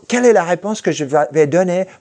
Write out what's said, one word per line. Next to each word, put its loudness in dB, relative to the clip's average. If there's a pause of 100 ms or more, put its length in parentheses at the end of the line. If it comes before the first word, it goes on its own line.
quelle 0
est 6
la 2
réponse -4
que -2
je -4
va-, 0
vais 2
donner 0 (140)